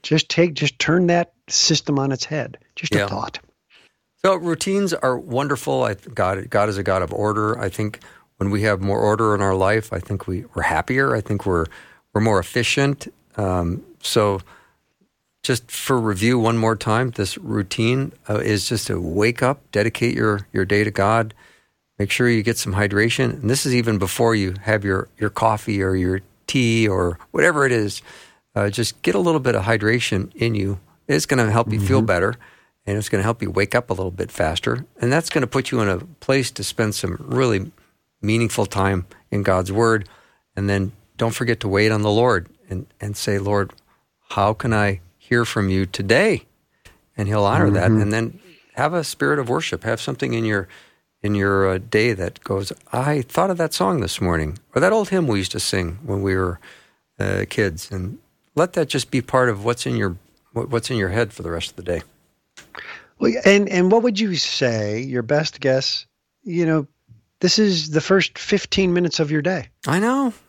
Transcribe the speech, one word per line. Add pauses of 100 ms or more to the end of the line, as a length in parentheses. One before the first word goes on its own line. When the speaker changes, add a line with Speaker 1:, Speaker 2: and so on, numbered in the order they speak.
Speaker 1:
Just
take,
just
turn
that (140)
system
on
its
head. (180)
Just
a
Speaker 2:
Yeah.
Speaker 1:
thought. (840)
Speaker 2:
So
routines
are
wonderful.
I
th-,
God,
God
is
a
God
of
order.
I
think (380)
when
we
have
more
order
in
our
life,
I
think
we, (100)
we're
happier.
I
think
we're, (480)
we're
more
efficient. (240)
Um, (180)
so (1000)
just
for
review
one
more
time,
this
routine, (160)
uh,
is
just
to
wake
up, (120)
dedicate
your,
your
day
to
God, (680)
make
sure
you
get
some
hydration.
And
this
is
even
before
you
have
your, (100)
your
coffee
or
your (260)
tea
or (100)
whatever
it
is. (520)
Uh,
just
get
a
little
bit
of
hydration
in
you. (300)
It's
gonna
help
you
feel
Speaker 1:
Mm-hmm.
Speaker 2:
better, (500)
and
it's
gonna
help
you
wake
up
a
little
bit
faster. (140)
And
that's
gonna
put
you
in
a (200)
place
to
spend
some (100)
really (500)
meaningful
time (260)
in
God's
Word. (440)
And
then (240)
don't
forget
to
wait
on
the
Lord (200)
and, (120)
and
say,
"Lord, (600)
how
can
I (180)
hear
from
you
today?" (720)
And
he'll
honor
that.
Speaker 1:
Mm-hmm.
Speaker 2:
And
then (340)
have
a
spirit
of
worship.
Have
something
in
your, (560)
in
your,
uh,
day
that
goes, (180)
"I
thought
of
that
song
this
morning," (180)
or
that
old
hymn
we
used
to
sing
when
we
were, (580)
uh,
kids.
And (360)
let
that
just
be
part
of
what's
in
your, (340)
what,
what's
in
your
head
for
the
rest
of
the
day. (1160)
Speaker 1:
Well, (120)
and,
and
what
would
you
say,
your
best
guess, (380)
you
know, (560)
this
is
the
first
fifteen
minutes
of
your
day. (200)
Speaker 2:
I
know. (160)